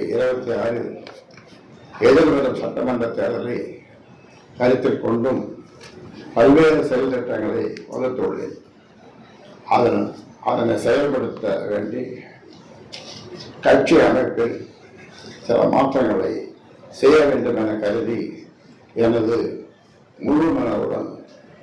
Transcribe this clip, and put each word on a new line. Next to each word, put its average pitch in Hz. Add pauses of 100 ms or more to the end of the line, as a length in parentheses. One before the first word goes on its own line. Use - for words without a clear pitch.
இருபத்தி 127
ஆறில் 110 (1080)
எதிர்வரும் 139
சட்டமன்ற 120
தேர்தலை 117 (1000)
கருத்தில் 127
கொண்டும் 117 (920)
பல்வேறு 147
செயல் 131
திட்டங்களை 113 (260)
வகுத்துள்ளேன். - (1120)
அதன், 110 (420)
அதனை 117
செயல்படுத்த 117 (140)
வேண்டி 104 (1600)
கட்சி 143
அமைப்பில் 120 (840)
சில 82
மாற்றங்களை 131 (580)
செய்ய 147
வேண்டும் 120
என 107
கருதி 107 (720)
எனது 117 (840)
முழு 302
மனதுடன் - (520)